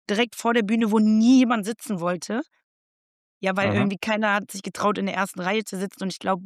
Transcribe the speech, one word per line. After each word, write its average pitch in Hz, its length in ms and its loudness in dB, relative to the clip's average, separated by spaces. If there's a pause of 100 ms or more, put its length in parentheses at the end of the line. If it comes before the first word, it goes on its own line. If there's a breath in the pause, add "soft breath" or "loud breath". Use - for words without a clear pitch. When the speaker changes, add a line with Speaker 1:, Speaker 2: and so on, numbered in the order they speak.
Speaker 1:
direkt 220 260 -2
vor 233 180 -2
der 240 100 2
Bühne, 220 280 0
wo 220 80 4
nie 220 400 6
jemand 233 260 2
sitzen 214 360 -6
wollte. 180 400 -4 (1000)
Ja, 190 160 0
weil 202 120 2
Speaker 2:
Aha. 202 40 0
Speaker 1:
irgendwie 202 240 0
keiner 214 380 0
hat 202 160 -4
sich 196 120 -14
getraut, 202 340 -2
in 196 100 -2
der 185 80 -4
ersten 185 260 -4
Reihe 208 240 -2
zu 196 120 -10
sitzen. 196 260 -8
Und 190 100 -4
ich - 60 -16
glaub, 190 260 -2